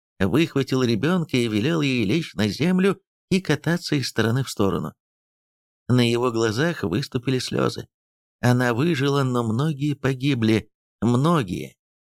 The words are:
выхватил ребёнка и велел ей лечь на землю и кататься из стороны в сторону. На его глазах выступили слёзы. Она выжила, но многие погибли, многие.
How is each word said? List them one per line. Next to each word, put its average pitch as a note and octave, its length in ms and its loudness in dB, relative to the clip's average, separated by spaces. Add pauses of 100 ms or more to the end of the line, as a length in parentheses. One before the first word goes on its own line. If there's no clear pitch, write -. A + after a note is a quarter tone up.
(200)
выхватил C3 640 0
ребёнка C#3 520 0
и A#2+ 120 0
велел B2 320 0
ей C3 240 0
лечь D#3 300 -2
на G#2+ 120 0
землю F#3 560 0 (300)
и F#3+ 80 2
кататься D#3 560 -2
из C3 100 -2
стороны A#2 380 0
в - 40 -12
сторону. E2+ 440 -2 (960)
На B2 200 4
его A#2+ 220 2
глазах A2+ 540 0
выступили B2+ 560 -4
слёзы. - 480 -4 (520)
Она B2 320 2
выжила, C#3 520 0
но B2 180 0
многие C#3 520 -2
погибли, B2+ 760 0 (300)
многие. A#2+ 760 0 (320)